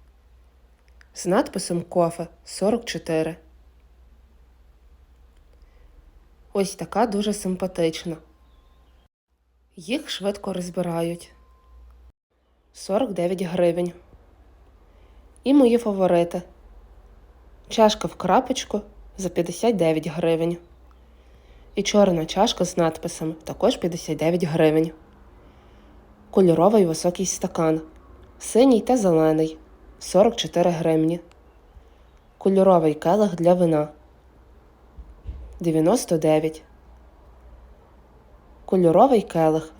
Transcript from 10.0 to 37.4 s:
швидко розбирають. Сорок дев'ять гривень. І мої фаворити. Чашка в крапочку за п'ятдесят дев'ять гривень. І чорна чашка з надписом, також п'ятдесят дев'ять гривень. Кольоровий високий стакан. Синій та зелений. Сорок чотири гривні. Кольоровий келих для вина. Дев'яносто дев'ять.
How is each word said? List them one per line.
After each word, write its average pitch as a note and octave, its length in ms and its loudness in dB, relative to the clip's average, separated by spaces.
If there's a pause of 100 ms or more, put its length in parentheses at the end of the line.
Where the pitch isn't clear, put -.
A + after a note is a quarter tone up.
швидко G3 440 -6
розбирають. F3 760 -6 (1400)
Сорок G#3+ 400 -4
дев'ять F3+ 280 -4
гривень. F3 520 0 (1500)
І C4 100 2
мої A#3+ 240 6
фаворити. F3+ 640 0 (1300)
Чашка G#3+ 380 2
в - 80 -14
крапочку G#3 680 -2 (360)
за F#3 120 -6
п'ятдесят F3+ 460 -2
дев'ять D#3+ 320 0
гривень. E3 500 -2 (1160)
І G3 80 -2
чорна F#3 420 2
чашка F#3+ 400 -2
з - 120 -6
надписом, D#3+ 560 -4
також F#3+ 440 -4
п'ятдесят E3 400 -6
дев'ять E3+ 260 0
гривень. D#3+ 480 2 (1400)
Кольоровий F#3+ 540 4
високий F3 400 -2
стакан. D#3+ 560 -2 (580)
Синій A#3+ 420 4
та B3+ 160 0
зелений. D#3+ 600 2 (420)
Сорок A3 360 2
чотири F3 360 0
гривні. D#3+ 480 0 (1160)
Кольоровий F#3+ 560 4
келих F3 420 0
для E3+ 180 2
вина. D#3+ 340 2 (1700)
Дев'яносто E3+ 580 0
дев'ять. D#3 460 0 (2000)